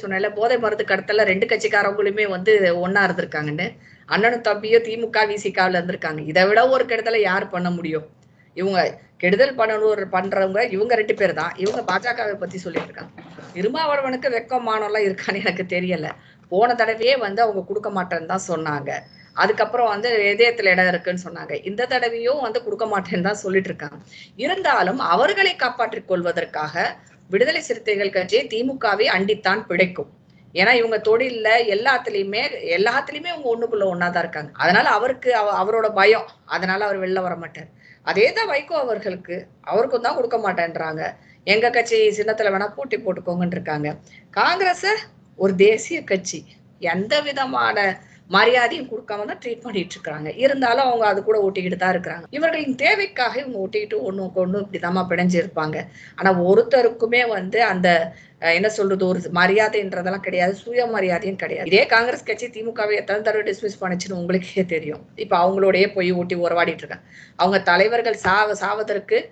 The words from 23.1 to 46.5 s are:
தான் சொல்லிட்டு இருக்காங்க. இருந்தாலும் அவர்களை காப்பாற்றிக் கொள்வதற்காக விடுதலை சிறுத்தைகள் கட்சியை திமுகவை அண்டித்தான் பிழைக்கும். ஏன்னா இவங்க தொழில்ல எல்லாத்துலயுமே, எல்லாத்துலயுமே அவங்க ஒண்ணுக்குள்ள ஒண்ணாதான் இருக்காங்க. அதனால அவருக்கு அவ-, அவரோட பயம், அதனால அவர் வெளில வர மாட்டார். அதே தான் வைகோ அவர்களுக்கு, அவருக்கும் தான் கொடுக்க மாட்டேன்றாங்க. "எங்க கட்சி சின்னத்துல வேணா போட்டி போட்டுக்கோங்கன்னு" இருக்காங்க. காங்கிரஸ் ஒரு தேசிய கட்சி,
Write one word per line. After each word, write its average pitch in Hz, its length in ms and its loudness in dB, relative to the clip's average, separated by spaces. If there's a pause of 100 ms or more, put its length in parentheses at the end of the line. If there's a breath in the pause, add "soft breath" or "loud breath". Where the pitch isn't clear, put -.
தான் 202 140 -2
சொல்லிட்டு 190 320 -2
இருக்காங்க. 156 280 -12 (400 loud breath)
இருந்தாலும் 262 640 0
அவர்களை 185 560 2
காப்பாற்றிக் 226 520 -4
கொள்வதற்காக 170 920 -4 (320 soft breath)
விடுதலை 277 320 2
சிறுத்தைகள் 202 480 -2
கட்சியை 196 380 0
திமுகவை 226 560 -2
அண்டித்தான் 208 600 0
பிழைக்கும். 180 440 -2 (440 soft breath)
ஏன்னா 190 180 4
இவங்க 226 260 4
தொழில்ல 220 520 2 (180)
எல்லாத்துலயுமே, 214 760 0 (240)
எல்லாத்துலயுமே 247 640 -2
அவங்க 294 280 -2
ஒண்ணுக்குள்ள 226 280 -2
ஒண்ணாதான் 175 360 0
இருக்காங்க. 151 340 -6
அதனால 202 360 4
அவருக்கு 247 460 0
அவ-, 196 300 0
அவரோட 220 280 0
பயம், 208 360 4 (160)
அதனால 185 400 -2
அவர் 202 140 -2
வெளில 185 220 -2
வர 175 140 -4
மாட்டார். 160 320 -16 (360 soft breath)
அதே 196 300 2
தான் 440 160 -2
வைகோ 294 240 -4
அவர்களுக்கு, 202 720 -6 (140)
அவருக்கும் 233 400 0
தான் 262 140 0
கொடுக்க 233 220 -2
மாட்டேன்றாங்க. 170 760 -4 (300 soft breath)
"எங்க 214 260 2
கட்சி 226 400 2
சின்னத்துல 208 420 0
வேணா 202 220 -2
போட்டி 269 240 -6
போட்டுக்கோங்கன்னு" 180 540 -4
இருக்காங்க. 151 440 -6 (360 soft breath)
காங்கிரஸ் 359 540 0 (500)
ஒரு 190 200 0
தேசிய 220 480 4
கட்சி, 180 420 -6 (340 soft breath)